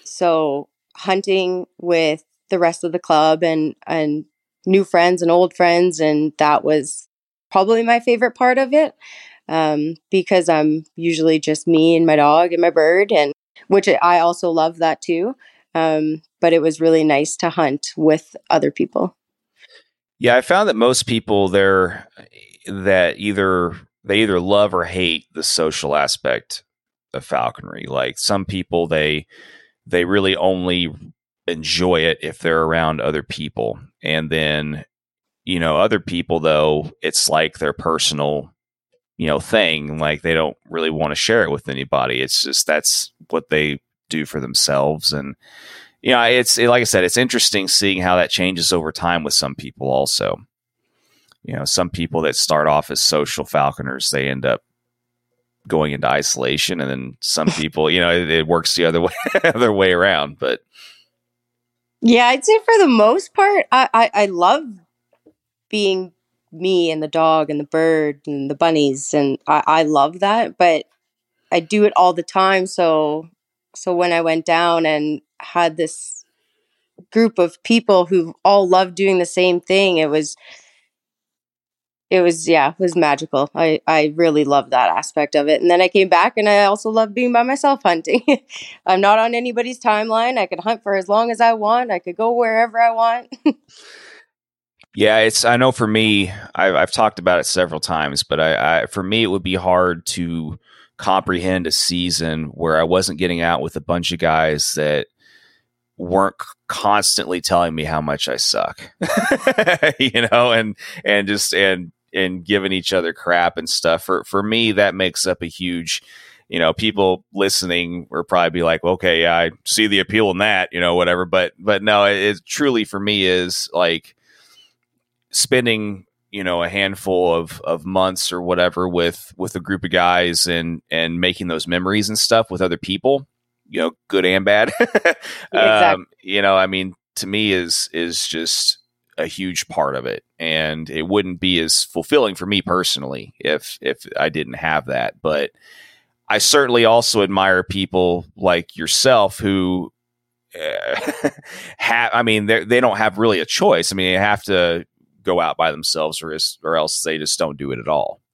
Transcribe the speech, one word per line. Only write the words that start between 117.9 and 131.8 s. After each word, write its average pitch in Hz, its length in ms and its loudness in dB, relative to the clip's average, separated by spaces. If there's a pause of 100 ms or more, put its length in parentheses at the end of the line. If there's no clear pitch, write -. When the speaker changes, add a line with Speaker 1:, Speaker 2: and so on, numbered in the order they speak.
Speaker 2:
will 82 140 -6
probably 87 260 2
be 85 140 -2
like, 82 180 0
"Well, 90 120 0
okay, 85 280 0
yeah, 85 140 2
I 82 160 0 (120)
see 110 220 0
the 98 140 2
appeal 101 320 0
in 87 60 -4
that," 98 340 0
you 87 80 -6
know, 87 160 0
whatever. 87 280 2
But, 90 360 0
but 98 200 0
no, 104 260 2
it, 101 100 0
it 98 280 0
truly 127 400 -2
for 98 140 -10
me 101 260 -2
is, 92 480 -2
like, 85 440 -2 (1120)
spending, 107 760 -2 (240)
you 98 140 -10
know, 87 180 -2
a 85 60 -2
handful 92 640 -2
of, 82 280 -6
of 80 220 -4
months 92 480 -2
or 90 100 -6
whatever 87 460 0
with, 87 480 -4
with 92 200 -8
a 90 40 -6
group 92 240 -6
of 87 60 -6
guys 87 560 2
and, 85 440 -4
and 82 300 -2
making 90 280 -2
those 80 180 -4
memories 92 420 -2